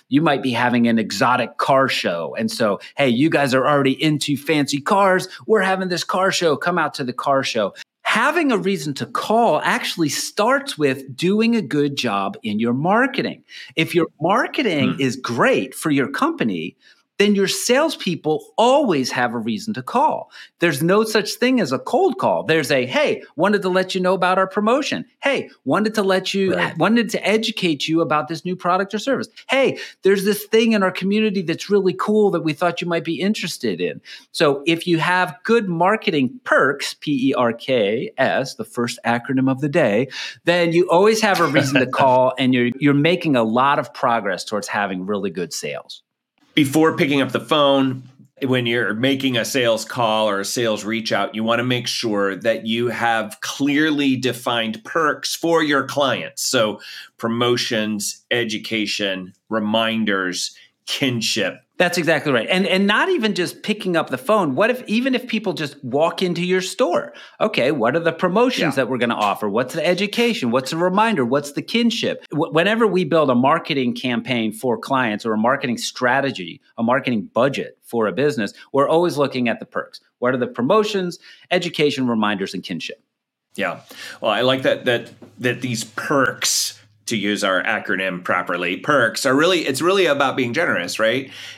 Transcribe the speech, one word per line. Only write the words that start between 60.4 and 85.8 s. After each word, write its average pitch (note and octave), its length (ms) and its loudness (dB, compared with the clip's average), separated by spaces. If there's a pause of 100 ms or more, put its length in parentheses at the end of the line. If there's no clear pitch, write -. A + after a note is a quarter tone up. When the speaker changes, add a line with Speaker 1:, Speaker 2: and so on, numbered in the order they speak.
Speaker 2:
kinship. A2 720 -2 (180)
Speaker 1:
That's F3 200 2
exactly D3+ 340 0
right. A2+ 160 0
And, F#3 180 0
and F#3+ 200 2
not A#3+ 220 2
even A3+ 260 0
just E3+ 280 -4
picking G3 340 -2
up D#3 140 0
the - 80 -4
phone. F#3+ 360 0
What G3+ 160 2
if, A#3+ 160 -6
even B3 300 0
if B3 100 -6
people G#3+ 260 -2
just C#3+ 300 -8
walk D3+ 400 0
into F3 220 -2
your F3+ 160 2
store? C4 520 -2 (280)
Okay, C#3+ 320 2
what B2+ 240 0
are E3+ 40 2
the E3 120 0
promotions F#3 640 0
Speaker 2:
Yeah. C3+ 100 2
Speaker 1:
that A2 40 -2
we're B2+ 100 -4
gonna A#2 180 0
offer? G2+ 320 0
What's B2 260 -2
the D#3+ 100 -2
education? G3+ 640 0
What's C3 200 0
the E3 60 -4
reminder? F#3 480 2
What's C#3 280 -2
the D3 100 -6
kinship? A3 680 0
Wh-, D3 220 -2
whenever G#3 340 2
we F#3 180 2
build D3+ 260 4
a B2+ 40 4
marketing C3+ 600 2
campaign A#2 580 -2
for A2+ 260 -2
clients A#2+ 460 -2
or A2+ 80 -2
a G#2+ 60 0
marketing B2 400 0
strategy, B2 800 -2 (160)
a A#2 80 -2
marketing A#2+ 480 0
budget A2 500 0
for A2+ 240 -2
a G2 60 0
business, A#2+ 400 -2 (200)
we're C3+ 160 4
always E3 280 2
looking C3 320 0
at G#2+ 100 -2
the - 80 -14
perks. - 340 -10 (180)
What B2 160 0
are B2+ 40 -2
the A#2+ 80 0
promotions, F#3 720 0 (320)
education, D3+ 560 0
reminders, G#2 480 0
and F2 80 -8
kinship? - 400 -10 (540)
Speaker 2:
Yeah. F#2 240 -4 (400)
Well, A2 100 0
I G#2+ 120 0
like C3 200 2
that, C3+ 220 0
that, A#2+ 260 0 (280)
that A#2+ 240 -2
these B2 220 -4